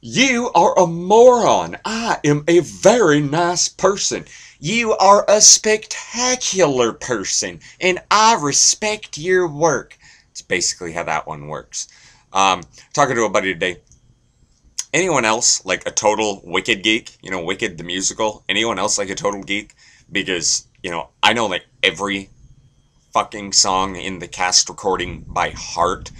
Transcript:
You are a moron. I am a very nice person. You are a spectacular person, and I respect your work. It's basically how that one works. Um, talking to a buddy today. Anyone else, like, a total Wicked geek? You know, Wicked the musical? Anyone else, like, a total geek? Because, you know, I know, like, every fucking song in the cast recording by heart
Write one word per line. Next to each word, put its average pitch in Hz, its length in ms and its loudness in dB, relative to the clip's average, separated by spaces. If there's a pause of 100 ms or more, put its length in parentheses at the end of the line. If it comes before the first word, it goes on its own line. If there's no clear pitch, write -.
You 240 540 0
are - 240 4
a 185 80 6
moron. 175 960 4
I 220 400 -4
am 147 220 2
a 170 140 6
very 151 600 4
nice 165 480 -2
person. 185 580 -2 (320)
You 220 340 -2
are 202 360 6
a 208 120 4
spectacular 214 1500 0
person, 98 680 -6 (200)
and 180 200 0 (100)
I 220 240 4
respect 208 840 -2
your 180 300 0
work. 147 480 -2 (340)
It's - 120 -18
basically 90 500 -6
how 85 120 -6
that 78 220 -4
one 76 220 -14
works. - 400 -12 (440)
Um, 95 300 2 (300)
talking 135 240 0
to 117 80 0
a 104 60 0
buddy 95 240 -2
today. 90 240 -4 (1120)
Anyone 156 320 0
else, 110 400 0
like, 92 220 -4
a - 40 -4
total 107 540 -2
Wicked 95 380 -2
geek? 107 400 -2
You 92 80 -14
know, 92 120 -6
Wicked 95 360 -6
the 85 60 -14
musical? 95 640 -4
Anyone 104 300 -2
else, - 200 -2
like, 101 120 -6
a 98 40 -6
total 101 280 -6
geek? 101 320 -8 (360)
Because, 87 560 -4 (160)
you 92 80 -8
know, 82 200 -8 (120)
I 104 100 4
know, 117 140 0
like, 92 200 -6 (160)
every 98 480 -4 (840)
fucking 101 400 -4
song 95 440 0
in 90 220 -8
the 80 100 -10
cast 90 400 0
recording 90 580 -4
by 82 240 -2
heart - 680 -4